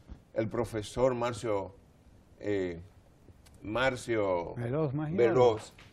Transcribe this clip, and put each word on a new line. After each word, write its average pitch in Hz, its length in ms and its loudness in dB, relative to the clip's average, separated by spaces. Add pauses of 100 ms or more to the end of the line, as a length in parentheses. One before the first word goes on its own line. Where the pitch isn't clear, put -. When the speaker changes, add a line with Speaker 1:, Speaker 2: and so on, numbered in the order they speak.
(360)
Speaker 1:
el 117 140 -2
profesor 117 680 0
Marcio, 110 600 -2 (640)
eh, 92 400 -2 (800)
Marcio 107 920 0
Speaker 2:
Veloz, 127 360 -2
más 151 220 -4
Speaker 1:
Veloz. 117 580 4 (200)